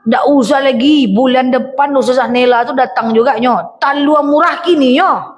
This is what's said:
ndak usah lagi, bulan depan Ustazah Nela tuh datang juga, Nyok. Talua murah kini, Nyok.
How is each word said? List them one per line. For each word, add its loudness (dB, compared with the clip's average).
ndak 0
usah 2
lagi, 2
bulan 0
depan -2
Ustazah 0
Nela 2
tuh -8
datang -2
juga, 2
Nyok. -2
Talua 0
murah 0
kini, 2
Nyok. 0